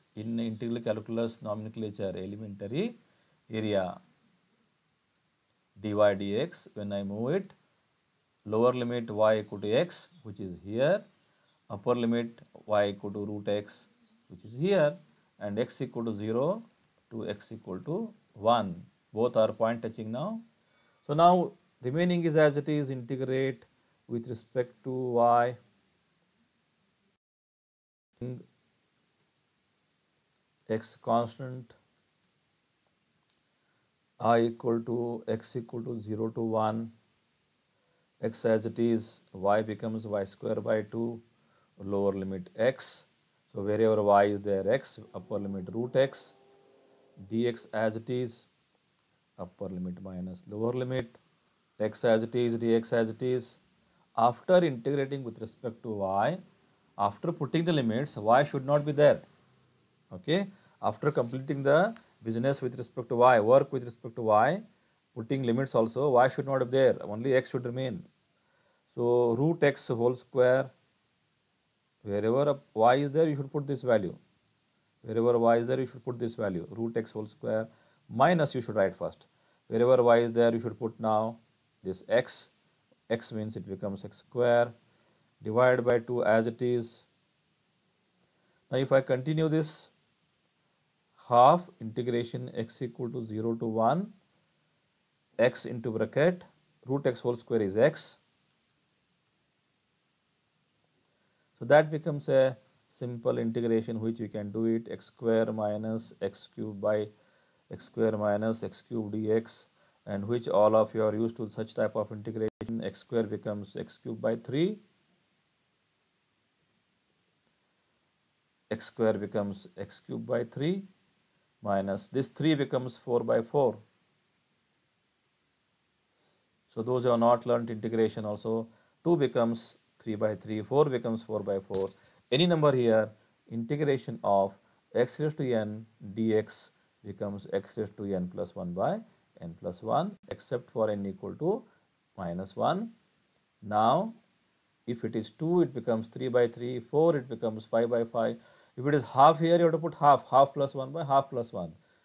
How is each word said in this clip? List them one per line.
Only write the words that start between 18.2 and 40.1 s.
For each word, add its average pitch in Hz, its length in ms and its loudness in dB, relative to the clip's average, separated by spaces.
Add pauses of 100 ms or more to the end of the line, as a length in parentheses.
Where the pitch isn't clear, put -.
one. 104 500 0 (300)
Both 117 240 0
are 110 160 4
point 117 280 -2
touching 113 300 -8
now. 190 300 -6 (680)
So 147 60 -4
now 170 400 6 (280)
remaining 170 440 0
is 156 100 2
as 151 220 6
it 143 100 -4
is, 147 220 0
integrate 131 760 -4 (440)
with 117 200 -6
respect 123 460 -6 (100)
to 135 60 -8
y, 120 640 2 (4000)
x 110 340 -6
constant, 120 720 -4 (2500)
I 117 220 4
equal 117 400 0
to 120 460 -4
x 110 280 -6
equal 117 280 -8
to 120 160 -8
zero 107 300 -4
to 117 120 -8
one, 113 500 -2 (1300)
x 113 240 -8
as 110 200 2
it 113 120 -6
is, 117 440 0 (100)
y 98 300 2
becomes 110 440 -8
y 101 180 -2